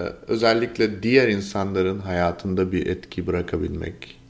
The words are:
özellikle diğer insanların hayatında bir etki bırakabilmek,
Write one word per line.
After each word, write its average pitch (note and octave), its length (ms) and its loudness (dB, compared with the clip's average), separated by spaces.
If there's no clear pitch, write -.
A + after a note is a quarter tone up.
özellikle A2+ 720 2
diğer B2 260 6
insanların G2 680 0
hayatında F#2 760 0
bir F2 140 0
etki F2+ 400 -6
bırakabilmek, E2 920 -4